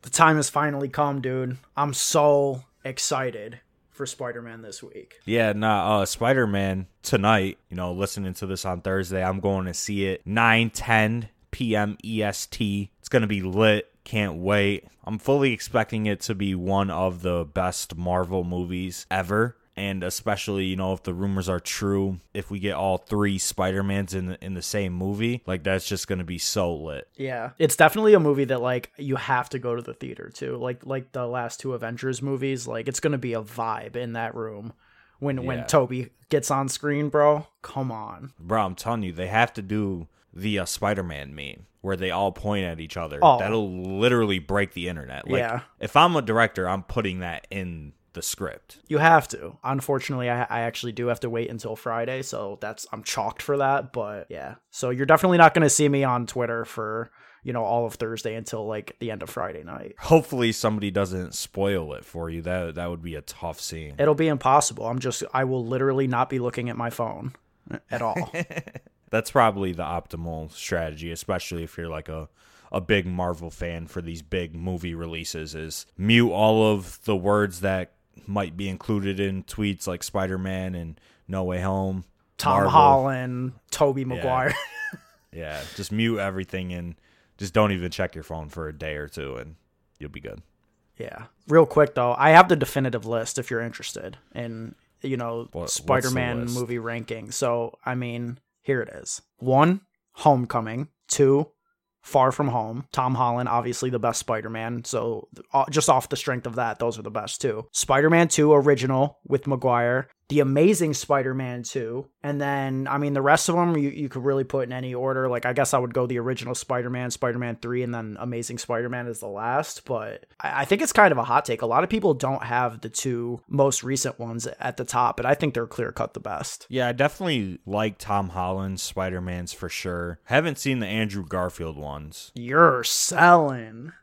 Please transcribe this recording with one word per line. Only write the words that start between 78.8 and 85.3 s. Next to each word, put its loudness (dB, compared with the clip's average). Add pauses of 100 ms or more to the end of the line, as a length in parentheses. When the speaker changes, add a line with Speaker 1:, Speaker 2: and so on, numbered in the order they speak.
Speaker 2:
in -2
tweets -4
like -6
Spider-Man -4
and -10 (300)
No -2
Way -2
Home, -2 (340)
Speaker 1:
Tom 2
Speaker 2:
Marvel. 4
Speaker 1:
Holland, 4 (180)
Tobey 2
Speaker 2:
Yeah. -4
Speaker 1:
Maguire. 0 (400)
<laughs> -20